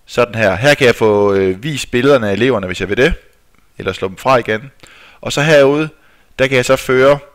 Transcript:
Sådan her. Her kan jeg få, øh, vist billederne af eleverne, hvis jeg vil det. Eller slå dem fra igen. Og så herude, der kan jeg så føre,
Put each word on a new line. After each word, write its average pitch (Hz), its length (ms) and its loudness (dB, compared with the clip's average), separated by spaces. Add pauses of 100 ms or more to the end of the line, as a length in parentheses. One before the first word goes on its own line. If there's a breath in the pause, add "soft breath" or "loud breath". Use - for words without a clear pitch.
Sådan 120 280 -2
her. 110 220 0
Her 139 180 2
kan 135 120 2
jeg 117 80 4
få, 104 400 2
øh, 95 280 -2
vist 143 280 -8
billederne 123 380 2
af 101 40 -2
eleverne, 107 340 0
hvis 90 140 -8
jeg 92 80 -6
vil 101 80 -4
det. 147 180 0 (640)
Eller 95 140 -6
slå 95 160 -8
dem 92 80 -16
fra 131 200 0
igen. 113 340 -4 (500 loud breath)
Og - 120 -10
så 143 100 -2
herude, 147 460 2 (500 soft breath)
der 135 80 0
kan 135 100 -2
jeg 123 80 0
så 131 120 2
føre, 131 420 2 (160)